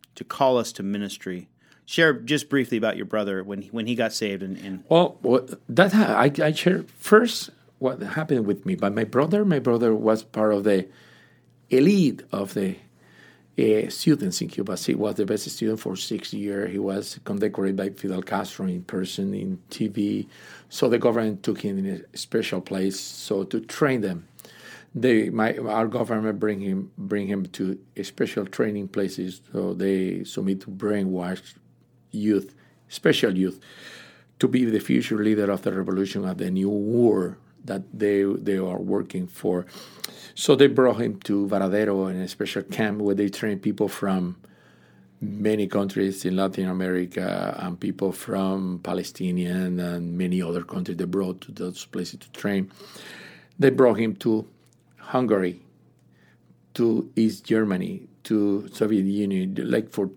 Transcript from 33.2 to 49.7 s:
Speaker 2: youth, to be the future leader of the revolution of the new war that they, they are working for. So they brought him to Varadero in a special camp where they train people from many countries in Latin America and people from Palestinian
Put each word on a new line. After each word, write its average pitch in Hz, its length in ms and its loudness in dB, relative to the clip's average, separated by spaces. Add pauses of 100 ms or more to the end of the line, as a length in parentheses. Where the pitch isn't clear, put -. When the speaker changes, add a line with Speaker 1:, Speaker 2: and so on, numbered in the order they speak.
Speaker 2:
youth, 92 220 0 (800)
to - 80 4
be 127 180 4
the 110 140 2
future 113 440 0
leader 104 260 2
of 95 120 0
the 98 100 -2
revolution 95 540 -2
of 92 120 -4
the 90 140 -2
new 95 180 0
war 104 680 2 (260)
that 98 200 -6 (140)
they, 101 260 4
they 98 340 0
are 92 220 -2
working 95 480 -4
for. 90 380 -4 (680)
So - 220 4
they 135 120 8
brought 120 320 4
him 117 220 -2
to 101 260 0
Varadero 98 600 2
in 92 80 -4
a 92 100 -6
special 98 360 -6
camp 104 380 -4
where 101 140 2
they 101 140 2
train 101 300 -4
people 101 280 -2
from 95 500 -2 (840)
many 104 460 0
countries 98 580 -2
in 92 100 0
Latin 95 320 -2
America 92 960 -4
and 87 180 -8
people 95 320 -2
from 95 720 -2
Palestinian 90 960 -2